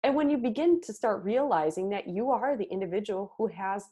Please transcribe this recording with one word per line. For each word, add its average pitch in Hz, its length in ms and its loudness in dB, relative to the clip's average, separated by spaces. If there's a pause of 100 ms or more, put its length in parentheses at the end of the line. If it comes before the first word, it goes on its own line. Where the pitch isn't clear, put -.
And 269 120 4
when 285 160 2
you 294 80 2
begin 294 440 2
to - 120 -10
start 196 300 0
realizing 190 640 2
that 202 180 -4
you 208 220 -2
are 254 260 2
the 190 160 -4
individual 196 640 -4
who 220 120 -2
has 196 420 -4